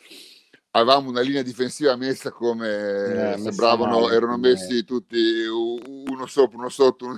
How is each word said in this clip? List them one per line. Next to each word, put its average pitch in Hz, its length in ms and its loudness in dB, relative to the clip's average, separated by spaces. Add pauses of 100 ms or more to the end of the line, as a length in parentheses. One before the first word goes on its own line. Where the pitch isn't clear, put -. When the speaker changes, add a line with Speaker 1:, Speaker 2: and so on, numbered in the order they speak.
(720)
Speaker 1:
Avevamo 131 360 4
una 123 120 -2
linea 135 220 0
difensiva 127 520 -2
messa 127 380 -6
come 113 360 -2
Speaker 2:
Eh, 101 460 -2
messi 101 280 -2
Speaker 1:
sembravano, 117 580 2
Speaker 2:
male, 117 160 2
Speaker 1:
erano 117 180 2
Speaker 2:
come 123 140 2
Speaker 1:
messi 123 360 0
tutti 113 600 -2
u-, 117 340 -4 (320)
uno 131 160 -8
sopra, 120 320 2
uno 123 100 -6
sotto, 127 380 2
uno, 123 120 -10